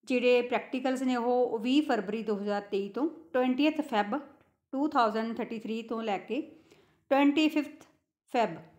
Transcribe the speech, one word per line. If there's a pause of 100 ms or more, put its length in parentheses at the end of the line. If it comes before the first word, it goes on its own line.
ਜਿਹੜੇ
ਪ੍ਰੈਕਟੀਕਲਸ
ਨੇ,
ਉਹ
ਵੀਹ
ਫਰਵਰੀ
ਦੋ
ਹਜ਼ਾਰ
ਤੇਈ
ਤੋਂ, (240)
ਟਵੈਂਟੀਐਥ
ਫੈਬ (540)
ਟੂ
ਥਾਊਜ਼ੈਂਡ
ਥਰਟੀ
ਥ੍ਰੀ
ਤੋਂ
ਲੈ
ਕੇ (720)
ਟਵੈਂਟੀ
ਫਿਫਥ (480)
ਫੈਬ (280)